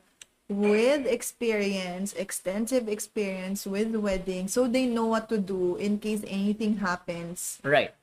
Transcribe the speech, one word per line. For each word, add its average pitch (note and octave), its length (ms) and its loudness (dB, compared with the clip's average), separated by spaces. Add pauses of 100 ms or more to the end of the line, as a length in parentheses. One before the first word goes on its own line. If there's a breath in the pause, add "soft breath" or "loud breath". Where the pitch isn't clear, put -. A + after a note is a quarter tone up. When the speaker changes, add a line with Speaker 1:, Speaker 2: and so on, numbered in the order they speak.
(480)
Speaker 1:
with G#3+ 560 4
experience, G3+ 1080 -2
extensive A3 760 -2
experience G3 760 -4
with G#3 260 -2
weddings, F#3+ 640 -2
so B3 120 4
they B3+ 200 2
know A3+ 180 0
what A3 240 0
to A3+ 80 0
do F#3 400 0
in G#3 220 0
case G#3+ 260 -2
anything G#3 560 0
happens. F3 840 -4
Speaker 2:
Right. C3+ 300 4 (100)